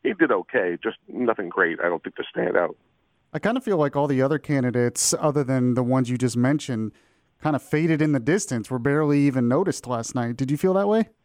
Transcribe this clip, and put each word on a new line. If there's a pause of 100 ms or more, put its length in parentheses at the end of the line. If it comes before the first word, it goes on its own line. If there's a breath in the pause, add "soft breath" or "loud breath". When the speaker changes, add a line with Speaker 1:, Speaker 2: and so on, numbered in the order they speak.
Speaker 1:
he
did
okay.
Just (100)
nothing
great,
I
don't
think,
to
stand
out. (560)
Speaker 2:
I
kind
of
feel
like
all
the
other
candidates,
other
than
the
ones
you
just
mentioned, (500 soft breath)
kind
of
faded
in
the
distance,
were
barely
even
noticed
last
night.
Did
you
feel
that
way? (160)